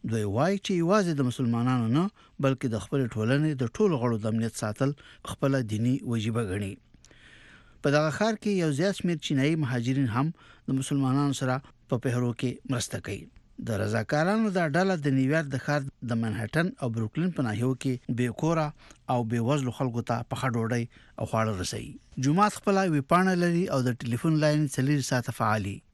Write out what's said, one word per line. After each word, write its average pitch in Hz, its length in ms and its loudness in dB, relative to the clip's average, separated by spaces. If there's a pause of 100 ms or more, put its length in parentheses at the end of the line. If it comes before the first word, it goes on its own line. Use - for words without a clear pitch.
(120)
دوی 110 120 0 (120)
وایي 175 300 2
چې - 60 -2 (120)
یوازې 175 360 2
د 131 80 2
مسلمانانو 120 680 2
نه، 170 60 4 (400)
بلکې 135 280 0
د 107 140 -2
خپلې 139 280 0
ټولنې 135 460 2
د 120 160 0
ټولو 185 260 2
غړو 120 220 0
د - 80 -4
امنیت 113 320 -2
ساتل 120 260 0 (440)
خپله 135 280 2 (120)
دیني 117 200 2 (200)
وجیبه 113 360 -2
ګڼي. 98 240 -4 (1080)
په 143 120 4
دغه 151 220 4
ښار 220 240 2
کې 208 100 0 (120)
یو 156 160 2
زیات 190 200 0
شمېر 175 180 -2 (100)
چینایي 147 340 2
مهاجرین 127 540 0
هم 135 120 2 (400)
د 135 120 0
مسلمانانو 139 600 0
سره 127 160 0 (340)
په 135 140 0
پهرو 123 280 0 (100)
کې 127 320 -4
مرسته 120 340 -4
کوي. - 160 -8 (440)
د 104 160 -2
رضاکارانو 156 760 0
دا 175 80 2 (100)
ډله 185 300 2
د 135 120 2
نیویارک 143 380 2
د 127 100 -4
ښار 147 220 -2 (240)
د 117 120 0
منهټن 110 440 -2 (140)
او 123 160 -2
بروکلین 147 420 -2
په 131 80 0
ناحیو 117 240 0 (120)
کې 131 100 -2 (240)
بې 123 120 0 (140)
کوره 160 240 0 (480)
او 123 40 2 (100)
بې 120 100 0 (120)
وزلو 135 280 -2
خلکو 120 320 -2
ته 117 240 -2
پخه 131 200 -2
ډوډۍ 117 280 0 (360)
او 113 120 -2
خواړه 110 200 0 (120)
رسوي. 110 280 -8 (360)
جومات 196 320 2
خپله 196 320 2
ویبپاڼه 175 420 4 (120)
لري 175 280 4
او 135 140 2
د 120 160 -2
ټلیفون 143 420 2
لاین 151 300 2
څلوېښت 139 360 2
ساعته 123 300 -2
فعال 107 300 0
وي. 95 80 -10 (140)